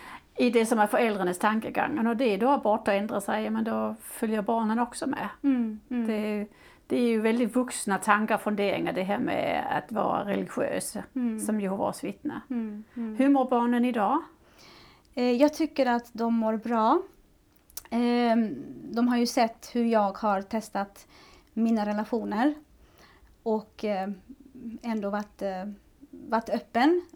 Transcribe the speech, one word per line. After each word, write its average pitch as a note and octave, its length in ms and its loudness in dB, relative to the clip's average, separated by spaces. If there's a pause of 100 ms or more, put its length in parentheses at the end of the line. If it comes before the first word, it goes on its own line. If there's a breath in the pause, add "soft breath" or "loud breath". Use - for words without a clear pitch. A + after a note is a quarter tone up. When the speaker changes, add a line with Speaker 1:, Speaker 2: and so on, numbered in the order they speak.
(380 loud breath)
Speaker 1:
i B3 120 4
det A3+ 160 4
som A3+ 140 2
är G#3+ 80 6
föräldrarnas G3 520 2
tankegang. - 580 0
Och A3+ 60 0
när A#3 120 2
det A3 220 2
då A#3 140 2
är C#4+ 60 4
borta G#3+ 340 0
och G3 60 2
ändrar G#3 220 -2
sig, A3 300 -4
men A3 140 -2
då A3 380 -4
följer G#3+ 400 -4
barnen A3+ 380 0
också A#3+ 280 -4
med. G#3 220 -4 (140)
Speaker 2:
Mm, A#3 360 0 (100)
mm. A#3+ 180 -2
Speaker 1:
Det, G#3+ 400 -2 (400 loud breath)
det C4 100 0
är A#3+ 100 2
ju A3+ 140 2
väldigt A3+ 340 2
vuxna B3 420 0
tankar G#3+ 380 4
och G3+ 60 -4
funderingar, F#3+ 520 0
det F3+ 100 -2
här F#3+ 160 0
med - 460 0 (120)
att - 140 -6
vara - 340 0
religiös F#3+ 720 -4 (180)
Speaker 2:
Mm. A#3 240 -2
Speaker 1:
som G#3+ 220 -2
Jehovas G3 420 -2
vittne. - 460 -8
Speaker 2:
Mm, A3 340 -6 (120)
mm. A3+ 200 -6
Speaker 1:
Hur C4 140 4
mår C#4 200 6
barnen A#3+ 360 2
idag? A#3+ 360 0 (920 loud breath)
Speaker 2:
Eh, B3 160 2
jag C#4+ 220 4
tycker D4+ 320 0
att A#3+ 280 0
de A#3 200 0
mår A3 240 0
bra. A3+ 440 2 (880)
Ehm, A#3 680 2 (360)
de A#3 160 2
har A#3+ 100 2
ju A#3+ 100 4
sett A#3 460 -2
hur A#3+ 120 0
jag G#3 320 2
har G3 240 0
testat G3+ 640 -8 (460 soft breath)
mina A3+ 320 2
relationer G#3 680 0 (880 soft breath)
och, G#3+ 420 -4
eh, G3 240 -2 (720)
ändå A3 280 -4
varit, G#3 320 -6
eh, F#3+ 240 -6 (460)
varit A3+ 380 -4
öppen D#4 520 4 (140)